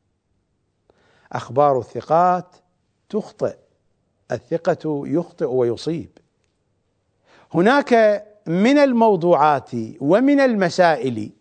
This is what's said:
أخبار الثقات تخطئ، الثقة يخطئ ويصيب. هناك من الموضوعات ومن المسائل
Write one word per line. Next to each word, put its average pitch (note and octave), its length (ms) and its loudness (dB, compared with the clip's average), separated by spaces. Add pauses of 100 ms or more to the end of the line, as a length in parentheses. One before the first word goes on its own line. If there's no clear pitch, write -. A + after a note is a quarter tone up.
(1300)
أخبار C3 480 0
الثقات E3+ 760 -2 (540)
تخطئ، G3 460 -8 (760)
الثقة D3 760 -6
يخطئ D#3+ 380 -6
ويصيب. B2 720 -4 (1400)
هناك G#3+ 720 2 (240)
من G#3 300 2
الموضوعات F3 920 2 (300)
ومن B3 400 2
المسائل E3 1000 0